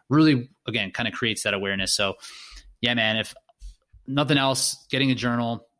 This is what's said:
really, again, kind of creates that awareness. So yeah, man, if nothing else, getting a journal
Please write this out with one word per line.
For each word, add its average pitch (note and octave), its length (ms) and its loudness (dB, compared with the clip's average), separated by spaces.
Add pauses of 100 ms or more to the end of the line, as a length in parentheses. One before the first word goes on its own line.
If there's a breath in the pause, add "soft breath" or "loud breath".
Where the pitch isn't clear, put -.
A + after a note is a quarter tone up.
(100)
really, C#3+ 400 4 (160)
again, G#2+ 240 -4
kind A2+ 180 -4
of G#2+ 60 -6
creates A2+ 300 -2
that G#2 100 0
awareness. G2 400 -2
So G2 220 0 (680 loud breath)
yeah, A#2+ 100 2
man, A2 240 2
if A2 160 -4 (760)
nothing C#3+ 300 0
else, C3+ 540 0
getting C3+ 200 2
a C3 40 4
journal A#2 520 -2 (140)